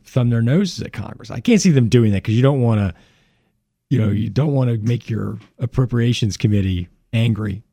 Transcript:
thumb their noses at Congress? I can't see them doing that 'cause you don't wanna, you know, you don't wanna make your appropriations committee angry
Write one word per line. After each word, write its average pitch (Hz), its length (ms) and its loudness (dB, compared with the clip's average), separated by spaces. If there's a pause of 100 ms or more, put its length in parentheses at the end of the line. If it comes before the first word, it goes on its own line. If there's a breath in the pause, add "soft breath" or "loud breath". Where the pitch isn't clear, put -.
thumb 123 240 0
their 117 120 0
noses 151 400 0
at - 120 -12
Congress? - 380 -12
I 101 80 -10
can't 220 200 4
see 185 120 4
them 123 180 4
doing 117 220 6
that 95 120 0
'cause 110 120 -2
you 120 80 2
don't 135 180 2
wanna, 107 320 0 (960 soft breath)
you 127 100 0
know, 107 100 0
you 107 200 -2
don't 139 240 -2
wanna 123 240 0
make 113 320 -4
your 104 300 -6 (200)
appropriations 120 760 -2
committee 95 500 0 (240)
angry 107 600 -2